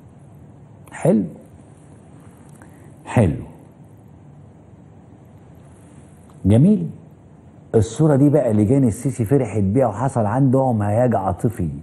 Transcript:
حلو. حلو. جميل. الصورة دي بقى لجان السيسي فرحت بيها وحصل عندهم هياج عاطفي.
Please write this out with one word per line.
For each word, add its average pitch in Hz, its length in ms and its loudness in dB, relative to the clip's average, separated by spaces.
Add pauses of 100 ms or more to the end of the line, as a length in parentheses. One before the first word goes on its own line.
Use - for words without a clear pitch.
(920)
حلو. 196 320 0 (1800)
حلو. 139 300 0 (3000)
جميل. 156 440 4 (840)
الصورة 147 400 2
دي 139 140 4
بقى 127 240 0
لجان 107 300 2
السيسي 117 420 -4
فرحت 113 360 -2
بيها 110 260 0
وحصل 117 380 -4
عندهم 127 560 0
هياج 110 340 0
عاطفي. 95 540 -4 (140)